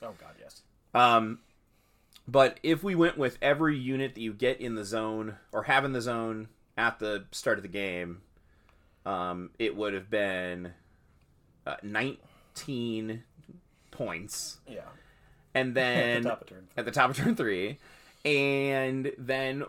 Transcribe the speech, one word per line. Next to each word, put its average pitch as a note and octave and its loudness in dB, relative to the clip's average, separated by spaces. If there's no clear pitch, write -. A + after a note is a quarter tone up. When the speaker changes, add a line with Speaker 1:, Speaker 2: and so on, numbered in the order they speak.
Speaker 1:
Oh, A#2 -12
God, - -20
yes. - -20
Speaker 2:
Um, A#2 6
but C3 6
if D#3+ 2
we G3 0
went E3+ 4
with C3+ 0
every D3 4
unit C3 -2
that A2+ -12
you A2+ -4
get B2 0
in A#2 -6
the A2 -4
zone, A2 -4
or G#2+ -2
have C3+ 4
in C#3 -2
the B2+ -2
zone A2+ -4
at A2+ 0
the G#2 -4
start - 0
of G2 -10
the G2 -12
game, F2+ -6
um, F2+ -4
it G#2+ 0
would G#2 -2
have F#2+ -8
been, F2+ -2
uh, C#2+ -6
nineteen A2+ -6
points. F#2+ -8
Speaker 1:
Yeah. A2 -14
Speaker 2:
And C3 2
Speaker 1:
<laughs> - -
At A#2+ -6
the C3 4
Speaker 2:
then A#2+ 2
Speaker 1:
top A#2 -2
of - -16
turn. F#2 -20
Speaker 2:
at A#2+ -4
the A#2 -4
top B2+ 6
of C3+ -6
turn G3 2
three. G#2+ -2
And C#3 2
then C3+ -4